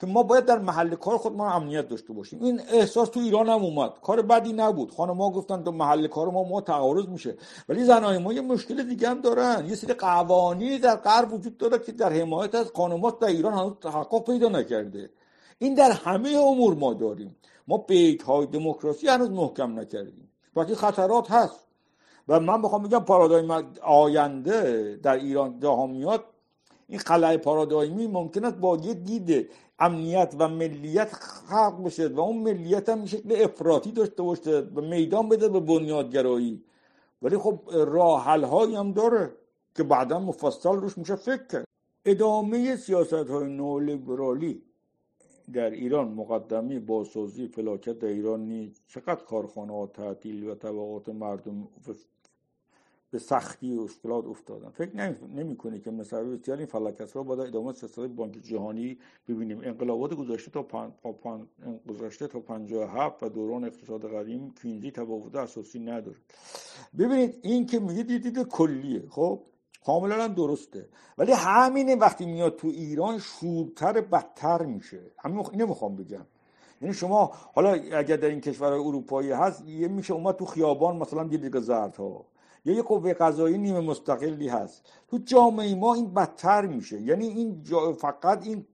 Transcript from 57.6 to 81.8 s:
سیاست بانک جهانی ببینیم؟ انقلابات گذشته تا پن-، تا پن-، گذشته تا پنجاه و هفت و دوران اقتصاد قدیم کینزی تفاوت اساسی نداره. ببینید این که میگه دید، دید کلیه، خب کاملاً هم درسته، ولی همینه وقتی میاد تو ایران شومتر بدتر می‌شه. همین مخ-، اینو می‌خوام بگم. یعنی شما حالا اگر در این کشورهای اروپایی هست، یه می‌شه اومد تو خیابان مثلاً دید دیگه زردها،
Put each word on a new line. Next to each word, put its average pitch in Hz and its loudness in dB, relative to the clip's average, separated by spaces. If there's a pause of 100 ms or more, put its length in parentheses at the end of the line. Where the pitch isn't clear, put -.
سیاست 117 -16
بانک 117 -10
جهانی 113 -10 (300)
ببینیم؟ 113 -8
انقلابات 123 -6
گذشته 123 -10
تا 143 -8
پن-، 113 -12 (100)
تا 113 -12
پن-، 110 -14 (420)
گذشته 110 -12
تا 127 -12
پنجاه 110 -8
و - -10
هفت 123 -6
و 113 -6
دوران 110 -6
اقتصاد 110 -14
قدیم 120 -10
کینزی 117 -10
تفاوت 113 -10
اساسی 120 -10
نداره. 117 -12 (840)
ببینید 240 2
این 240 0
که 240 -2
میگه 196 -4
دید، 240 -4
دید 247 -4
کلیه، 139 0
خب 175 -2 (460)
کاملاً 196 0
هم 208 -4
درسته، 147 -4 (300)
ولی 240 4
همینه 262 4
وقتی 214 4
میاد 165 -2
تو 160 -4
ایران 160 -4
شومتر 170 -4
بدتر 170 -2
می‌شه. 101 -10 (180)
همین 170 -6
مخ-، 196 -8
اینو 220 -2
می‌خوام 202 -6
بگم. 101 -14 (560)
یعنی 180 -6
شما 185 0 (220)
حالا 185 6
اگر 151 -2
در 151 0
این 147 -4
کشورهای 143 -2
اروپایی 139 -4
هست، 156 -2
یه 160 -4
می‌شه 190 -4
اومد 185 -2
تو 190 -8
خیابان 160 0
مثلاً 156 -6
دید 156 -4
دیگه 131 -4
زردها، 104 -4 (400)